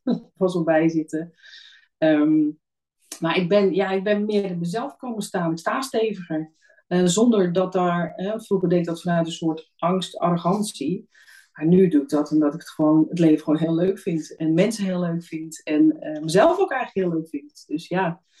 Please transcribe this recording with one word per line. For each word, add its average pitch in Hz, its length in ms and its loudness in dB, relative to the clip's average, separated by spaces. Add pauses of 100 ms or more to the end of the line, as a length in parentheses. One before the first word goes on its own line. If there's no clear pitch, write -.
<laughs> - 320 -4
vast 185 180 0
wel 165 100 -2
bij 160 240 4
zitten. 160 440 -4 (680)
Ehm, 156 520 2 (680)
maar 165 160 -2
ik 180 120 0
ben, 196 260 2
ja, 190 160 0
ik 190 140 -2
ben 208 200 0
meer 208 200 0
in 180 140 -6
mezelf 226 380 -6
komen 226 260 -8
staan. 170 300 -4
Ik 170 60 -6
sta 240 220 -4
steviger. 185 720 -4 (340)
Eh, 180 180 2
zonder 196 480 4
dat 185 200 0
daar, 175 440 0
hè, 214 240 -6
vroeger 185 280 -2
deed 175 100 2
ik 170 80 0
dat 170 160 -6
vanuit 170 240 0
een 165 60 -6
soort 160 440 -6
angst, 180 420 -4
arrogantie. 175 880 -2 (440)
Maar 151 140 -6
nu 180 220 6
doe 147 140 2
ik 139 60 -10
dat 151 240 -2
omdat 151 220 2
ik 165 60 -12
het - 100 -20
gewoon, 156 380 4
het 170 100 -4
leven 156 260 4
gewoon 156 140 0
heel 165 160 0
leuk 190 240 0
vind. 160 380 -6
En 160 180 -2
mensen 208 300 0
heel 185 160 -2
leuk 170 240 -4
vind. 160 400 -12
En, 156 360 2
eh, 151 220 -10
mezelf 214 360 4
ook 381 140 0
eigenlijk 233 360 -4
heel 165 100 -2
leuk 165 100 -6
vind. - 380 -14
Dus - 220 -8
ja, 170 340 -4 (180)